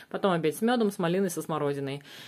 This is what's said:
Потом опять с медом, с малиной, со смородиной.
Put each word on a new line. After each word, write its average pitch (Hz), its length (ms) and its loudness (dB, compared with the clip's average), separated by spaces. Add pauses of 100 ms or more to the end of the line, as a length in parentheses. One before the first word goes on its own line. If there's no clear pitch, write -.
Потом - 220 2
опять 156 260 2
с - 40 -8
медом, 226 300 4
с - 80 -6
малиной, 180 300 2
со 160 120 -6
смородиной. 143 600 -2 (260)